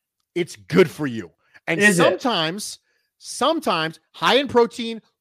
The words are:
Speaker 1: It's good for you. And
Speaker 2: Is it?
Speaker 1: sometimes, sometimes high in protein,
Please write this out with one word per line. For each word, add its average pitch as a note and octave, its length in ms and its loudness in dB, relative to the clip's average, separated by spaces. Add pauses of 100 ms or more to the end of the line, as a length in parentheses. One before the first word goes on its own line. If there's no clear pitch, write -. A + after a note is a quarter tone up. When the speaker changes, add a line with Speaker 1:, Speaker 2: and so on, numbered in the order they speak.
(360)
Speaker 1:
It's F3 200 -6
good D3+ 340 2
for D3 180 -8
you. A2 240 -8 (360)
And E3+ 120 -2
Speaker 2:
Is G3+ 200 4
it? E3 40 4
Speaker 1:
sometimes, F#3+ 760 -2 (380)
sometimes A3 840 -2 (140)
high F#3 220 0
in C#4 120 0
protein, A3+ 540 0 (200)